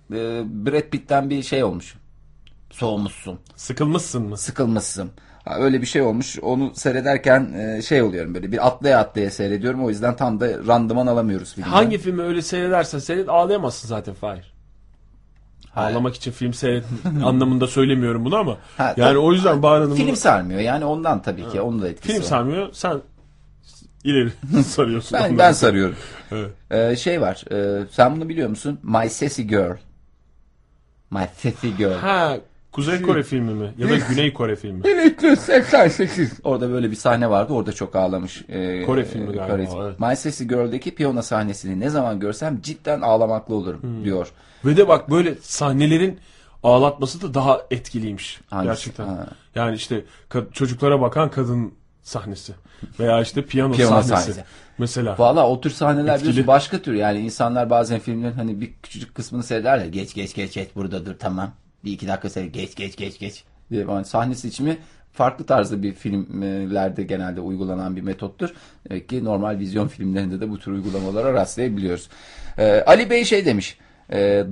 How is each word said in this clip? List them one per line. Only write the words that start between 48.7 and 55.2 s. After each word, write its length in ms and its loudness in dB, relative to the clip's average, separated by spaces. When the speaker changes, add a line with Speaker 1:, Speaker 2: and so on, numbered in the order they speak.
Speaker 1:
Ha. 200 -8
Speaker 2:
Yani 220 -2
işte 280 -6
ka-, 220 -4
çocuklara 480 2
bakan 300 2
kadın 420 -2
sahnesi. 500 -12
Veya 200 4
işte 240 -2
piyano 300 0
Speaker 1:
Piyano 160 6
Speaker 2:
sahnesi. 180 6
Speaker 1:
sahnesi. 360 0
Speaker 2:
Mesela. 400 -2
Speaker 1:
Valla 300 6